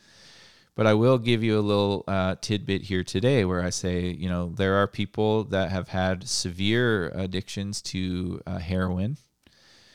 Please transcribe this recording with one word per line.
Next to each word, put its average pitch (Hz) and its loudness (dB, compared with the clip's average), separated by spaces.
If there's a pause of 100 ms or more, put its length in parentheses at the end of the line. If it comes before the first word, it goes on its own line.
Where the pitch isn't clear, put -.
(760)
But 110 2
I 107 8
will 123 6
give 117 2
you 107 2
a - 2
little, 101 2
uh, 95 0
tidbit 101 -2
here 92 -2
today 117 2
where 90 0
I 90 -2
say, 90 -2
you 87 -6
know, 87 -2
there 95 2
are 101 4
people 107 0
that 95 -2
have 92 -4
had 92 -2
severe 101 0
addictions 95 -6
to, 90 -4
uh, 92 -6
heroin 92 -2 (760)